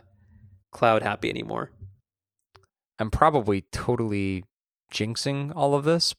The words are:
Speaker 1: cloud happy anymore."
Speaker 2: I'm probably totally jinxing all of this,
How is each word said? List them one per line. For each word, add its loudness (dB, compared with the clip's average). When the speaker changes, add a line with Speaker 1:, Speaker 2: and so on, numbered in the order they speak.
Speaker 1:
cloud 4
happy -2
anymore." -6
Speaker 2:
I'm -4
probably 2
totally -2
jinxing -4
all 2
of 0
this, 2